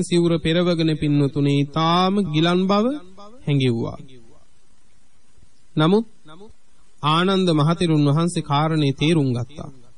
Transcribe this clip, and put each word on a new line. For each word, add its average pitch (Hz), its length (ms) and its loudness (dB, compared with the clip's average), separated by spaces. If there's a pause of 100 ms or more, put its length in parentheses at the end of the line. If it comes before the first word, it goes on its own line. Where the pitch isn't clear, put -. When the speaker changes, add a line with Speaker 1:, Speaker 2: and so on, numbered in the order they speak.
Speaker 1:
සිවුර 170 360 2
පෙරවගෙන 165 580 2
පින්වතුනේ 143 760 2
තාම 170 460 2 (100)
ගිලන් 165 400 2
බව 202 200 2 (560)
හැඟෙව්වා. 131 580 0 (200)
Speaker 2:
කිව්වා. - 260 -20 (1300)
Speaker 1:
නමුත් 190 280 2 (960)
ආනන්ද 180 480 2
මහතෙරුන් 160 540 2
වහන්සේ 165 380 0
කාරණේ 147 500 0
තේරුම් 147 380 2
ගත්තා. 127 400 -6 (280)